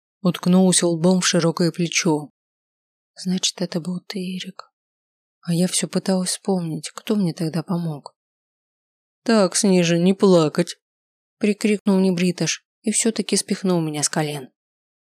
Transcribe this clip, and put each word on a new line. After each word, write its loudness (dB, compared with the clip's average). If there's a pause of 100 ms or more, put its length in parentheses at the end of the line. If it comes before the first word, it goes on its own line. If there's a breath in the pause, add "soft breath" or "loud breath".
(220)
уткнулась 4
лбом 2
в -2
широкое 0
плечо. -2 (840)
«Значит, -4
это -6
был -8
ты, -12
Эрик. -12 (680)
А -4
я 2
все -4
пыталась -2
вспомнить, -6
кто -6
мне 0
тогда -4
помог». -6 (1120)
«Так, 2
Снежа, 4
не 4
плакать!» 2 (640)
прикрикнул 0
небритыш 0 (160)
и -2
все-таки -2
спихнул -2
меня -4
с -4
колен. -4 (680)